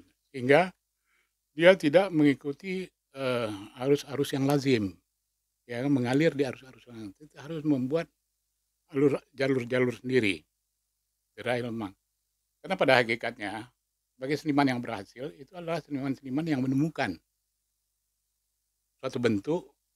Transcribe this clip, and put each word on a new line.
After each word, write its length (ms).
Sehingga 400
dia 240
tidak 320
mengikuti, 800
eh, 360
arus-arus 480
yang 160
lazim, 480
ya, 180
mengalir 480
di 140
arus-arus 420
yang, 240
harus 300
membuat 400
alur, 240
jalur-jalur 640
sendiri. 420
Derailment. 560
Karena 100
pada 240
hakikatnya, 720
bagi 160
seniman 320
yang 160
berhasil, 560
itu 160
adalah 300
seniman-seniman 640
yang 180
menemukan 480
suatu 240
bentuk 480